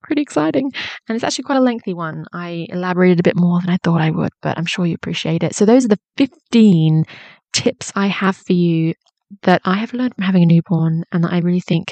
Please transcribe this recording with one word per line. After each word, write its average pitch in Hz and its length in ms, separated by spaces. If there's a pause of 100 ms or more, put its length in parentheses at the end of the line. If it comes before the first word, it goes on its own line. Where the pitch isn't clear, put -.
Pretty - 200
exciting. 302 480 (380)
And 226 80
it's 247 80
actually 285 200
quite 277 140
a 254 40
lengthy 233 300
one. 160 400
I 170 380
elaborated 180 500
a 180 40
bit - 120
more 175 240
than 180 100
I 185 120
thought 170 180
I 156 100
would, 160 200 (100)
but - 160
I'm 165 100
sure 175 200
you 165 80
appreciate 165 480
it. 165 120
So 202 120
those 247 180
are 233 40
the 202 100 (180)
fifteen 170 880 (480)
tips - 420
I 196 120
have 190 300
for - 180
you 165 400 (480)
that 180 220
I 185 120
have 220 160
learned 247 220
from 190 100
having 185 180
a 170 40
newborn 165 680
and 170 120
that - 80
I 175 60
really 175 220
think - 320